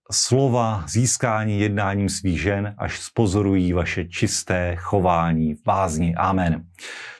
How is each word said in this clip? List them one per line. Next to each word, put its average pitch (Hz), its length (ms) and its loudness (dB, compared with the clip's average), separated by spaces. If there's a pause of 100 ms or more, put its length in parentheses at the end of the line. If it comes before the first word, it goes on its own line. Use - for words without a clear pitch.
(120)
slova 117 760 2
získáni 107 720 0
jednáním 101 480 0
svých 90 320 -2
žen, 101 380 -2
až - 220 -6
spozorují 95 720 2
vaše 87 320 -2
čisté 90 720 -2
chování 85 800 2
v - 100 -14
bázni." 87 500 0
Amen. 87 500 0 (560)